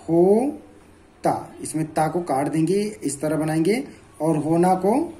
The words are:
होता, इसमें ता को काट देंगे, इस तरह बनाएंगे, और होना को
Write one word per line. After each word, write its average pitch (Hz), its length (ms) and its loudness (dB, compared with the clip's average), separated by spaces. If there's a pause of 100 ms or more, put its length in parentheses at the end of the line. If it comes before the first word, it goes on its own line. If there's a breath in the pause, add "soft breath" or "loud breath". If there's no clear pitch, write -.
होता, - 1300 0 (280)
इसमें 156 240 -4
ता 156 220 -2
को 175 140 -2
काट 147 260 -2
देंगे, 160 320 0 (220)
इस 139 180 -6
तरह 156 160 -2
बनाएंगे, 160 460 0 (380 loud breath)
और 156 180 0
होना 170 380 2
को 190 180 2 (260)